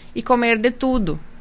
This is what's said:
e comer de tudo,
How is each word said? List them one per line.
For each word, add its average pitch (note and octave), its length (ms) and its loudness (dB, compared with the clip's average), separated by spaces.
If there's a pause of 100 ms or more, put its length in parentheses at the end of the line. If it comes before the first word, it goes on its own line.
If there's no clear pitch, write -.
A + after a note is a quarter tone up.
(140)
e A3+ 80 -6
comer A#3 340 4
de A#3 140 2
tudo, B3 480 0 (220)